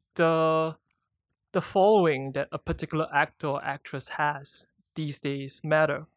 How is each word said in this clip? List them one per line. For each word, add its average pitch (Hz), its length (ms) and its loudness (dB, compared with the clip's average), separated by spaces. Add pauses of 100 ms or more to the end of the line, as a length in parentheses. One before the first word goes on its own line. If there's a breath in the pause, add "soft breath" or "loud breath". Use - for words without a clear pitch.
(160)
the, 160 600 2 (800)
the 180 80 0
following 175 720 4
that 139 180 -4
a 151 80 -6
particular 160 540 -4
actor 151 340 0
or 139 160 -4
actress 143 460 -10
has 147 640 -6 (220)
these 151 240 -8
days 139 440 -8
matter 156 540 2